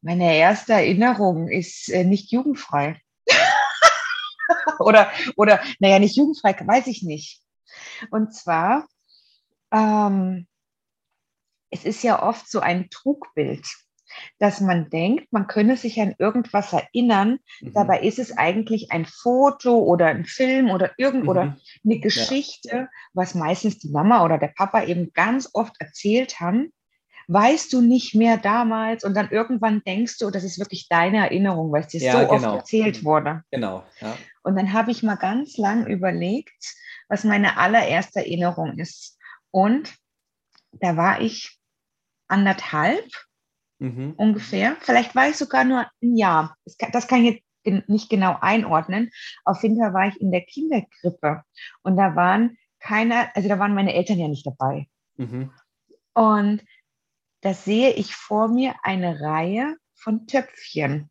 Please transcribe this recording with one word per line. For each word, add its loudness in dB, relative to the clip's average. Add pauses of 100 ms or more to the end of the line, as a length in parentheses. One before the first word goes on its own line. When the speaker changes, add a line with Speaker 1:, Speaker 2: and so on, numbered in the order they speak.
Speaker 1:
meine 2
erste 4
Erinnerung 2
ist, -6
äh, 0
nicht 0
jugendfrei. -2 (260)
<laughs> 0
Oder, 8 (260)
oder, 6 (200)
naja, 6
nicht 4
jugendfrei, 2
weiß 0
ich -8
nicht. -12 (680)
Und -2
zwar, 0 (840)
ähm, 0 (1200)
es -14
ist -6
ja 0
oft -4
so -4
ein -4
Trugbild, -6 (720)
dass 0
man 0
denkt, -2
man -2
könne 2
sich -6
an -2
irgendwas -2
erinnern. 0 (220)
Speaker 2:
Mhm. -16
Speaker 1:
Dabei 2
ist -2
es -8
eigentlich -2
ein -2
Foto 2
oder 4
ein 0
Film 0
oder 0
irgend-, -2
Speaker 2:
Mhm. -2
Speaker 1:
oder 2 (420)
eine 4
Speaker 2:
Ja. -8
Speaker 1:
Geschichte, -4 (240)
was -4
meistens -2
die -12
Mama 4
oder 2
der -2
Papa 0
eben -4
ganz -2
oft -4
erzählt -4
haben. -2 (580)
Weißt 2
du 4
nicht 2
mehr 4
damals? -2
Und -4
dann -2
irgendwann -2
denkst -4
du, -4
das -6
ist -10
wirklich -10
deine 2
Erinnerung, 0
weil 0
es -12
dir -8
Speaker 2:
Ja, 0
Speaker 1:
so 4 (120)
oft 4
Speaker 2:
genau. -2
Speaker 1:
erzählt -2
wurde. 0
Speaker 2:
Genau, -6 (160)
ja. -10 (260)
Speaker 1:
Und -2
dann -2
habe 0
ich -4
mal 0
ganz -6
lang -2
überlegt, -4 (360)
was -4
meine 2
allererste 0
Erinnerung -4
ist. -14 (320)
Und 0 (760)
da -2
war 2
ich -8 (680)
anderthalb 0 (720)
Speaker 2:
Mhm. -8
Speaker 1:
ungefähr. 0
Vielleicht 0
war 4
ich -4
sogar 0
nur 2 (220)
ein 2
Jahr. 2
Das -20
kann, -8
das -2
kann 6
ich 4
jetzt -16 (180)
gen-, -2
nicht 0
genau 0
einordnen. 0 (340)
Auf 0
jeden 2
Fall 0
war 2
ich -8
in 0
der -2
Kinderkrippe. -4 (400)
Und 0
da 2
waren 2 (240)
keine, -2
also 0
da 0
waren 0
meine 0
Eltern 0
ja -2
nicht -8
dabei. -6 (280)
Speaker 2:
Mhm. -10 (600)
Speaker 1:
Und 2 (800)
da -2
sehe 2
ich -6
vor -2
mir 0
eine -4
Reihe -4 (180)
von -6
Töpfchen. -6